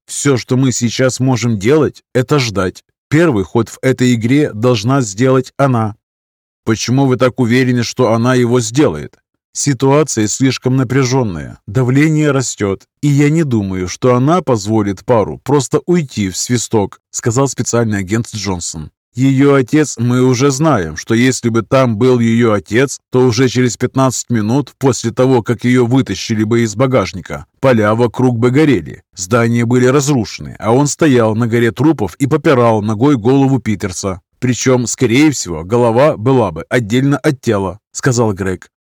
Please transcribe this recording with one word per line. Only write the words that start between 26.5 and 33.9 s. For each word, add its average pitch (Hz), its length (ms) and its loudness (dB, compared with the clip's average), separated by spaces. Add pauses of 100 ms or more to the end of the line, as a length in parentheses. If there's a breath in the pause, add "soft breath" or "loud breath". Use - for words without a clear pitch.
из 107 120 -4
багажника, 95 720 -2 (160)
поля 110 320 2
вокруг 120 460 0
бы 123 100 2
горели, 123 540 0 (120)
здания 117 500 0
были 123 200 2
разрушены, 131 760 -2
а 110 140 0
он 143 140 2
стоял 120 480 2
на 117 120 -2
горе 117 240 0
трупов 131 440 -2
и 139 100 -2
попирал 123 560 2
ногой 113 360 0
голову 135 420 2
Питерса». 98 600 -6 (240)